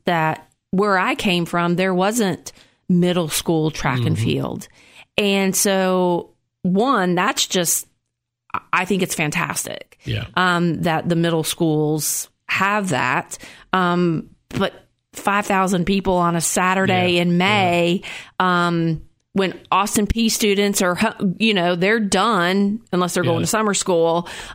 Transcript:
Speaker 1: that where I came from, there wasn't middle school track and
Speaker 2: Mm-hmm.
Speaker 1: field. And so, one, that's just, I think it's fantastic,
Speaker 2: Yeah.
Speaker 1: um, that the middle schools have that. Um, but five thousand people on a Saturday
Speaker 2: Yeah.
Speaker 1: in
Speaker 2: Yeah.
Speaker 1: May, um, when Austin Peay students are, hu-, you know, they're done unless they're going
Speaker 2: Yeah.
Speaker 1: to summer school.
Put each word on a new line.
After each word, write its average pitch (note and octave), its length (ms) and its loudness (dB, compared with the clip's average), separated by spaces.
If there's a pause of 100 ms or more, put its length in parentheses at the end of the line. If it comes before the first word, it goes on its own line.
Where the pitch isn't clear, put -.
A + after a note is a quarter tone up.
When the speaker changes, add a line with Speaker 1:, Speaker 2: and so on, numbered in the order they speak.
Speaker 1:
that D#3+ 460 -4 (200)
where G3 280 2
I A3+ 160 -2
came F3 320 -2
from, E3+ 300 -2
there F#3 180 0
wasn't G3 580 -2 (380)
middle F3 400 2
school D#3 400 0
track B2+ 300 -2
and A#2 160 0
Speaker 2:
Mm-hmm. A2 80 -2
Speaker 1:
field. C3+ 440 -4 (480)
And G3 400 0
so, F#3 760 0 (260)
one, F#3+ 540 2
that's G3+ 320 0
just, - 400 -2 (840)
I F3 140 0
think F#3 180 0
it's F3 120 -4
fantastic, - 920 -4
Speaker 2:
Yeah. A2+ 220 -6 (100)
Speaker 1:
um, F3 460 2
that E3 260 -2
the E3+ 80 2
middle E3 260 2
schools D3+ 880 -2 (200)
have G3 420 -2
that. C3 480 -2 (340)
Um, F3 560 0 (220)
but - 240 -4 (400)
five G3+ 320 -2
thousand F#3+ 400 0
people F#3+ 300 0
on E3+ 200 2
a E3 60 -2
Saturday F#3 720 2
Speaker 2:
Yeah. F3 80 2
Speaker 1:
in F3 80 2
Speaker 2:
Yeah. F3 80 2
Speaker 1:
May, F3+ 640 2 (360)
um, F3 640 0 (320)
when F#3+ 260 -2 (120)
Austin G3+ 360 0
Peay A3+ 240 0
students G3+ 520 2
are, F3+ 140 0
hu-, G3+ 420 -2
you A3 160 2
know, F3 220 2
they're G3+ 240 2
done G3+ 800 2 (120)
unless F3+ 220 0
they're F#3 100 0
going E3+ 120 2
Speaker 2:
Yeah. E3 60 -2
Speaker 1:
to E3+ 40 -2
summer G#3+ 280 0
school. E3+ 540 0 (260)